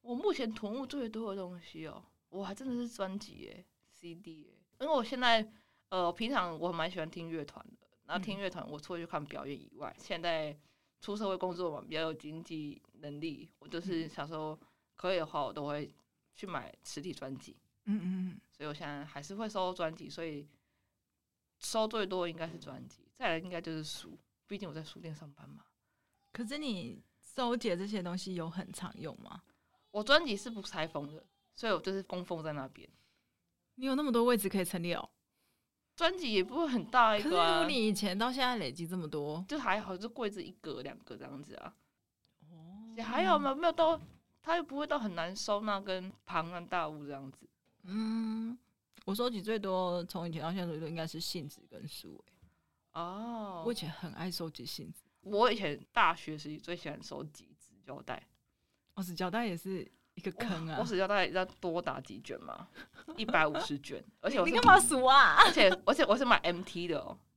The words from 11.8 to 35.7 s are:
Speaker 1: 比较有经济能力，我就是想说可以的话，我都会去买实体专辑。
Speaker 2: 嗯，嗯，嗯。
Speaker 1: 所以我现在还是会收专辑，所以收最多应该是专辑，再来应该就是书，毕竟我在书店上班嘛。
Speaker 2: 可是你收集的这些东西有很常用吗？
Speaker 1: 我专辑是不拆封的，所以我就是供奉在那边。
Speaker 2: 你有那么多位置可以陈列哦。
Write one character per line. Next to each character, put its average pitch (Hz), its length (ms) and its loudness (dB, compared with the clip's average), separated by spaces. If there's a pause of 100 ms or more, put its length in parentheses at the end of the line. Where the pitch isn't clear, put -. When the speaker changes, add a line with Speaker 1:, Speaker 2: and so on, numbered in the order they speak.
Speaker 1:
比 156 80 -8
较 156 60 0
有 160 120 -2
经 156 300 -12
济 156 360 -10 (200)
能 147 200 -12
力， 160 380 -8
我 151 100 -20
就 165 140 -6
是 165 260 -4
想 151 200 -8
说 156 300 -6 (380)
可 185 200 -2
以 - 20 2
的 160 80 0
话， 156 180 -2
我 127 80 -4
都 147 140 -6
会 147 260 -4 (440)
去 - 100 -12
买 151 260 -8 (120)
实 - 180 -10
体 175 100 -8
专 135 240 -10
辑。 - 220 -18 (280)
Speaker 2:
嗯， 208 180 0
嗯， 185 260 -4
嗯。 175 100 -14 (120)
Speaker 1:
所 - 120 -16
以 151 60 -6
我 147 40 -8
现 151 140 -10
在 147 160 -8
还 151 180 -12
是 147 140 -12
会 220 140 -6
收 185 240 -2
专 160 200 -2
辑， 160 140 -14
所 165 160 -10
以 151 240 -8 (1120)
收 220 280 0
最 220 180 -2
多 180 240 -2
应 165 60 -8
该 165 120 -6
是 165 120 -12
专 127 280 -14
辑， - 280 -20
再 247 140 -2
来 165 100 0
应 180 100 -10
该 175 100 -6
就 170 120 -8
是 156 120 -6
书， - 320 -12 (320)
毕 202 100 -8
竟 185 120 -8
我 147 40 -12
在 160 100 -10
书 160 160 -16
店 165 140 -10
上 151 200 -16
班 147 160 -20
嘛。 147 140 -20 (680)
Speaker 2:
可 233 140 -8
是 262 120 -6
你 233 440 -6 (340)
收 240 220 0
集 233 120 -2
的 175 60 2
这 190 120 -4
些 208 160 -4
东 175 140 -4
西 185 180 -6
有 170 140 -4
很 180 220 -8
常 - 280 -10
用 - 220 -10
吗？ - 200 -16 (500)
Speaker 1:
我 208 120 -2
专 285 200 8
辑 226 140 -2
是 254 120 -8
不 220 120 -8
拆 165 260 -4
封 147 280 -6
的， 156 80 -16 (320)
所 233 120 -6
以 208 60 4
我 165 60 2
就 190 120 -4
是 196 120 -4
供 180 200 -6
奉 165 200 -6
在 156 100 -4
那 135 140 -6
边。 - 200 -18 (880)
Speaker 2:
你 254 100 -8
有 269 100 2
那 294 80 2
么 277 80 2
多 233 140 6
位 247 120 6
置 202 100 0
可 190 140 2
以 180 40 2
陈 175 180 -4
列 175 100 -2
哦。 - 160 -4 (880)